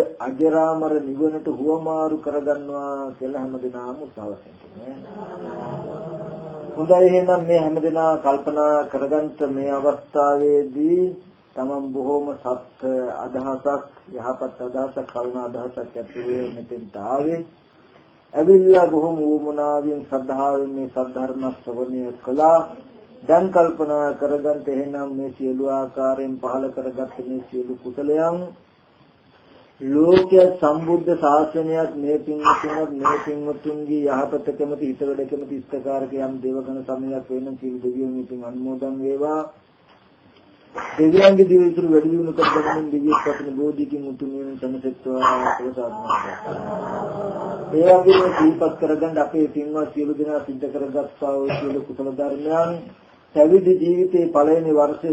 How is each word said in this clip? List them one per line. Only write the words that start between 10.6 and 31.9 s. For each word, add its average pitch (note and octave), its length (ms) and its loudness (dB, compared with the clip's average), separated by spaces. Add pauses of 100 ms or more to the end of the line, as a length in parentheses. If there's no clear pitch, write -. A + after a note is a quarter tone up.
තමන් C#3 380 -6
බොහෝම C#3 440 -2
සත් - 500 -8 (340)
අදහසක්, C3 720 -4 (240)
යහපත් B2+ 500 -8
අදහසක්, C3 480 -6
කරුණ B2 300 -6
අදහසක් A#2+ 580 -10
ඇති A#2 260 -12 (280)
මෙතෙන්ට A#2 480 -14
ආවේ. D3 480 -4 (880)
ඇවිල්ලා F#3 540 8
බොහොම D#3+ 300 2
වුමනාවෙන්, D3 840 0
ශ්‍රද්ධාවෙන් C3+ 680 -2
මේ C3+ 200 -6
සද්ධර්ම C3 640 -4
ශ්‍රවණය B2+ 500 -6 (160)
කළා. D#3 420 4 (640)
දැන් E3+ 240 4
කල්පනා D3+ 680 2
කරගන්න C#3+ 520 -2
එහෙනම් C#3+ 460 -4
මේ C3+ 200 -8
සියලු C3 360 -4
ආකාරයෙන් C3+ 680 -2
පහළ B2+ 320 -4
කරගත් B2+ 500 -8
මේ B2+ 240 -8
සියලු B2+ 320 -8
කුසලයන් D3 640 -2 (1400)
ලෝකය F3+ 600 6 (100)
සම්බුද්ධ E3 640 2
ශාසනයක් D#3 800 2